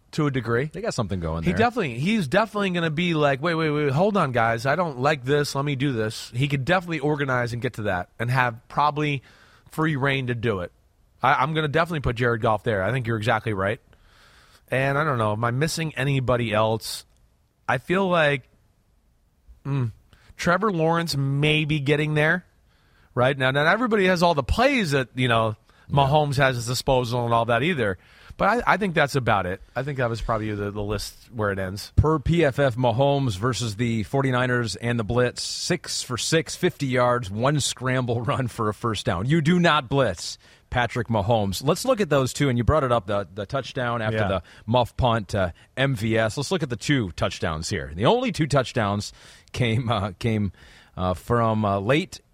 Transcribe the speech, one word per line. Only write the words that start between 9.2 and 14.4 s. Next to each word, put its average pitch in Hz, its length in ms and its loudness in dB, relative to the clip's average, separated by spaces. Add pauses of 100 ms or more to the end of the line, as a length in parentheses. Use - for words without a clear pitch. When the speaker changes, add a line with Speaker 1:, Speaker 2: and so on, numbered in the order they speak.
Speaker 1:
free 160 240 0
reign 135 340 -2
to 123 60 -2
do 110 260 -2
it. 87 120 -8 (500)
I, 135 120 4
I'm 135 200 0
gonna 156 140 0
definitely 165 320 -2
put 120 160 -2
Jared 117 240 0
Goff 110 240 0
there. 104 180 0
I 101 100 0
think 123 140 -4
you're 113 120 -2
exactly 110 340 0
right. 98 280 -2 (880)